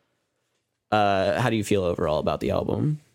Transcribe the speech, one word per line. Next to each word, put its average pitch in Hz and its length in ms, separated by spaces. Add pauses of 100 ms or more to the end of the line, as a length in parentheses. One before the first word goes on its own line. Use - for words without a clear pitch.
(920)
Uh, 98 480
how 120 100
do 117 60
you 107 80
feel 98 200
overall 82 360
about 76 220
the - 100
album? 113 480 (140)